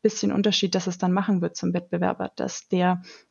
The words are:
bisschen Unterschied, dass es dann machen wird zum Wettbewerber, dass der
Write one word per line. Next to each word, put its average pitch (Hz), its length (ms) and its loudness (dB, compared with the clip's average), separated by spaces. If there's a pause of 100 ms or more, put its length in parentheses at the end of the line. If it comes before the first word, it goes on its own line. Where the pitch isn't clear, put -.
bisschen 208 300 0
Unterschied, 202 420 2
dass 185 120 0
es 180 120 -4
dann 180 140 2
machen 190 300 2
wird 170 140 -4
zum 180 180 -2
Wettbewerber, 180 640 -2
dass - 320 -6
der 180 340 2 (280)